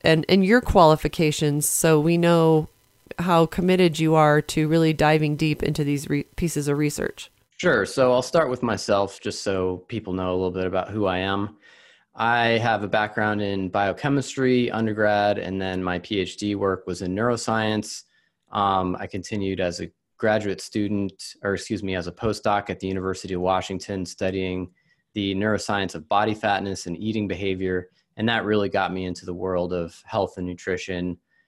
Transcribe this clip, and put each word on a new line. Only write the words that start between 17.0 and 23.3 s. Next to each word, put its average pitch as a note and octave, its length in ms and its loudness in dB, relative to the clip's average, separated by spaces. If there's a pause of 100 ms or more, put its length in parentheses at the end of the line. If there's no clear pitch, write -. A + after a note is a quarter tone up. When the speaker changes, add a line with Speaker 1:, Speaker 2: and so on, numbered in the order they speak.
Speaker 2:
in F#2 140 -4
neuroscience. A2 880 -2 (480)
Um, F#2+ 480 0
I G2 80 -10
continued F#2+ 540 -6
as F2 180 -4
a F2 100 -10 (280)
graduate G#2 420 0
student, G2+ 840 -6
or G2+ 120 -2
excuse F#2+ 300 -6
me, F#2+ 120 -4
as F2 120 -4
a E2+ 40 -10
postdoc G2+ 580 -2
at F2 120 -6
the F#2+ 60 -4
University F#2+ 460 -4